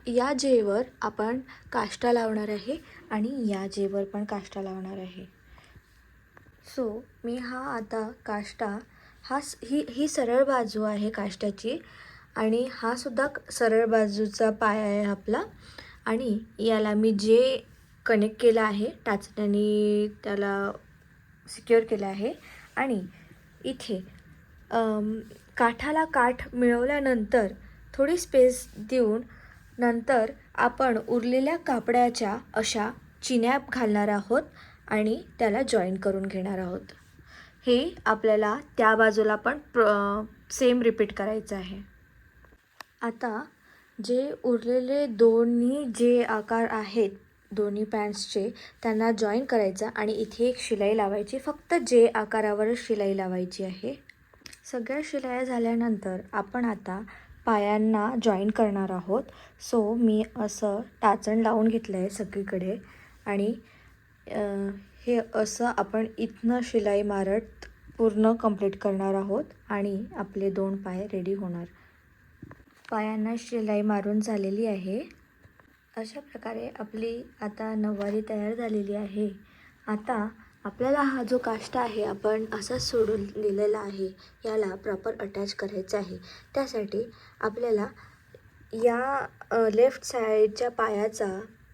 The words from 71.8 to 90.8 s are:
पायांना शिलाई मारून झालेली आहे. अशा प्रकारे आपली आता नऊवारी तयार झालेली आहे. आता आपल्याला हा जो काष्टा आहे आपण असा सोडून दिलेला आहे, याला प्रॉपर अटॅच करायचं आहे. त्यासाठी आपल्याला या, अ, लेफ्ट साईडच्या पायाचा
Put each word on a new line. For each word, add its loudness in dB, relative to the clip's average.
पायांना -2
शिलाई -2
मारून 0
झालेली -2
आहे. -4
अशा -10
प्रकारे -10
आपली -8
आता -6
नऊवारी -2
तयार -4
झालेली -2
आहे. -4
आता -2
आपल्याला 0
हा 0
जो 0
काष्टा -4
आहे -2
आपण 0
असा -4
सोडून 0
दिलेला 0
आहे, -6
याला -2
प्रॉपर -6
अटॅच -6
करायचं -4
आहे. -8
त्यासाठी -4
आपल्याला 0
या, 0
अ, 4
लेफ्ट 4
साईडच्या 2
पायाचा -2